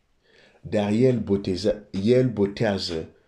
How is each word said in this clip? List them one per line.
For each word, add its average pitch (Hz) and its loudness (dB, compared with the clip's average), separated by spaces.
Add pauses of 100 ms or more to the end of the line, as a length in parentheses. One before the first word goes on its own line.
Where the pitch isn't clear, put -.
(680)
Daryèl 107 2
bantaze 101 0 (260)